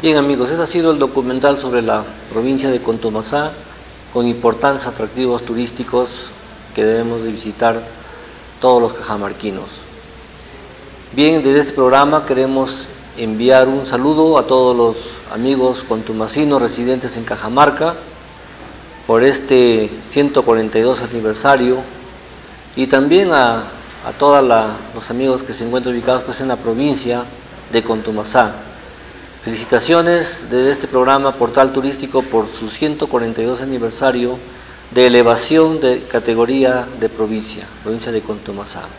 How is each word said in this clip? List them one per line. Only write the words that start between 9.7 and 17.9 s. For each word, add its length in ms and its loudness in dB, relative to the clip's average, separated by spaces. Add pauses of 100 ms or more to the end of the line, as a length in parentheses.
Bien, 320 2
desde 160 6
este 140 -2
programa 500 4
queremos 640 -2 (300)
enviar 500 4
un 180 -2
saludo 500 2
a 120 2
todos 280 4
los 200 2 (360)
amigos 560 0
contumacinos 720 0
residentes 560 -2
en 60 -8
Cajamarca 720 0 (1120)